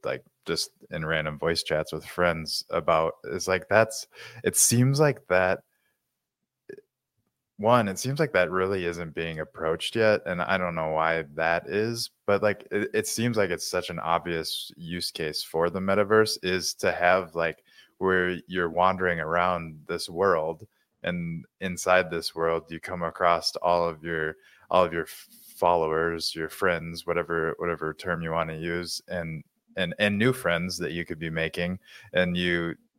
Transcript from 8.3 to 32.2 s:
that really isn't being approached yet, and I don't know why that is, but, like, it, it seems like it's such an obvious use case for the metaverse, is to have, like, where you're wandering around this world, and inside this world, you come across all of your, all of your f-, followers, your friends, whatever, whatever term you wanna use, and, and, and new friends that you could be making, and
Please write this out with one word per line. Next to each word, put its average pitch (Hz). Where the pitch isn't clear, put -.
that 90
really 92
isn't 85
being 82
approached 82
yet, 110
and 87
I 95
don't 87
know 80
why 80
that 82
is, 113
but, 101
like, 104
it, 104
it 107
seems 117
like 101
it's 85
such 90
an 85
obvious 82
use 85
case 78
for 85
the 90
metaverse, 101
is 92
to 98
have, 87
like, 82
where 90
you're 90
wandering 90
around 82
this 87
world, 82
and 85
inside 90
this 82
world, 82
you 82
come 92
across 85
all 87
of 78
your, 80
all 90
of 80
your 82
f-, -
followers, 82
your 80
friends, 85
whatever, 82
whatever 82
term 85
you 80
wanna 80
use, 85
and, 82
and, 87
and 104
new 120
friends 87
that 82
you 85
could 82
be 80
making, 87
and 90